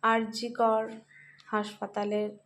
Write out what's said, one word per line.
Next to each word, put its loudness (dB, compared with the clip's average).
আরজি 2
কর 2
হাসপাতালের -2